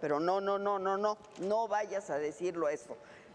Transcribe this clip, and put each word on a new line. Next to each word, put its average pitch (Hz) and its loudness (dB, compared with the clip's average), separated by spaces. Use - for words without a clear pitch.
Pero 143 2
no, 185 4
no, 196 2
no, 202 2
no, 190 0
no, 208 2
no 214 2
vayas 202 -2
a 143 0
decirlo 160 -2
eso. 143 -6